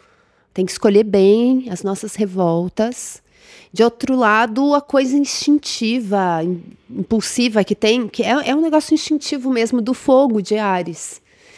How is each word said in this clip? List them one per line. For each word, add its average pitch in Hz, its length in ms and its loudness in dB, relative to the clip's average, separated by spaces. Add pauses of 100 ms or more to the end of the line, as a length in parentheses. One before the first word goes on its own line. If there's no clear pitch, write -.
(520)
Tem 190 140 -2
que 180 60 -8
escolher 214 320 4
bem 220 680 2
as 175 120 -8
nossas 196 340 -6
revoltas. 185 1080 -2 (500)
De 208 100 2
outro 240 340 0
lado, 240 580 2
a 285 60 2
coisa 277 360 0
instintiva, 220 1300 0
im-, 175 200 -4 (280)
impulsiva 220 760 0
que 202 100 -2
tem, 226 340 0
que - 140 -4
é, 247 280 0
é 269 40 0
um 302 60 2
negócio 311 340 0
instintivo 285 560 -2
mesmo 233 300 0
do 240 140 -2
fogo 262 460 2
de 208 160 -2
Áries. 180 640 -4 (380)